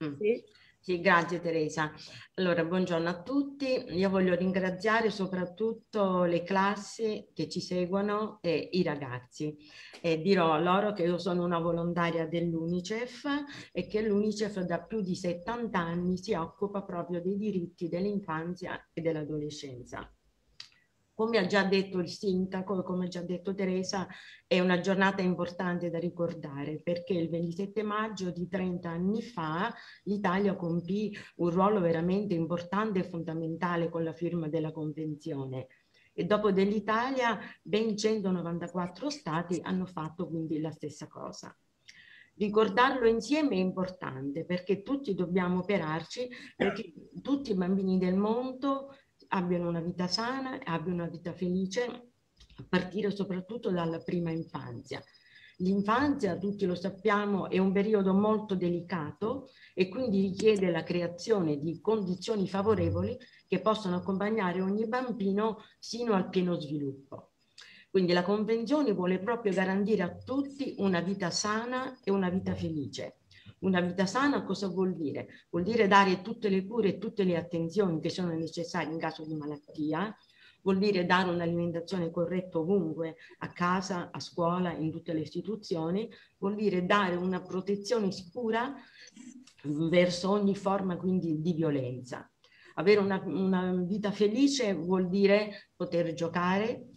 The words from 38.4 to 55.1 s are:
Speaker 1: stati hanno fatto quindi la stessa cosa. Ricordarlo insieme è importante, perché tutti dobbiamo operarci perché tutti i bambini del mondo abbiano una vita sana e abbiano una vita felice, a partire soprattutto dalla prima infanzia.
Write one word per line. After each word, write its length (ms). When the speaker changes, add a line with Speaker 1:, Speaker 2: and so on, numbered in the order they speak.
Speaker 1:
stati 500
hanno 240
fatto 420
quindi 320
la 120
stessa 360
cosa. 480
Ricordarlo 720
insieme 440
è 80
importante, 840
perché 360
tutti 320
dobbiamo 460
operarci 680
perché 360
tutti 300
i 40
bambini 440
del 160
mondo 720
abbiano 340
una 140
vita 260
sana 520
e 60
abbiano 380
una 80
vita 220
felice, 520
a 840
partire 440
soprattutto 600
dalla 280
prima 320
infanzia. 720